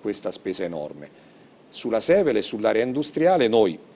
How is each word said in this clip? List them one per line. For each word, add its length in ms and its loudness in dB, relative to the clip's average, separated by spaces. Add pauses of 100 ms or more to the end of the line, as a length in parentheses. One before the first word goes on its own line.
questa 300 -6
spesa 340 -6
enorme. 580 -10 (460)
Sulla 300 -2
Sevel 380 2
e 60 0
sull'area 420 0
industriale 640 0
noi 280 4 (200)